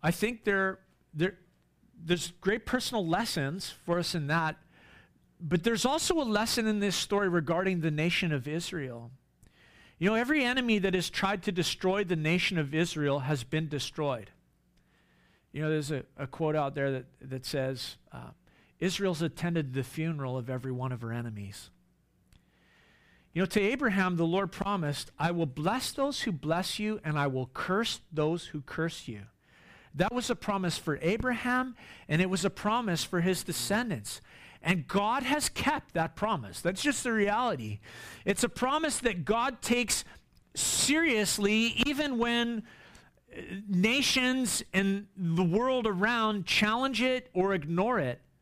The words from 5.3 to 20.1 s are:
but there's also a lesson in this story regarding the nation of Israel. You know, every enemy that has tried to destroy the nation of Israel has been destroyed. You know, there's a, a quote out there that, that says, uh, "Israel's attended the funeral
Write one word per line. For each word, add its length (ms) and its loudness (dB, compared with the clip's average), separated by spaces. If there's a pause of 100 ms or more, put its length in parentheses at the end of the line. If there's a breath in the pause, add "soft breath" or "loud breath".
but 220 0
there's 220 2
also 360 4
a 20 4
lesson 440 2
in 140 2
this 140 2
story 340 2
regarding 520 2
the 80 2
nation 420 0
of 160 -2
Israel. 600 -6 (920 soft breath)
You 100 4
know, 60 2
every 280 4
enemy 360 2
that 160 0
has 140 0
tried 340 -2
to 80 0
destroy 520 0
the 140 0
nation 400 2
of 160 -2
Israel 460 0
has 240 -2
been 260 -2
destroyed. 600 -4 (1200 soft breath)
You 80 -6
know, 80 0
there's 220 0
a, 120 -2 (140)
a 100 -6
quote 300 0
out 180 0
there 160 0
that, 140 -4 (160)
that 240 -10
says, 500 -4 (160)
uh, 200 -14 (480 soft breath)
"Israel's 420 0
attended 520 -2
the 100 -2
funeral 540 -4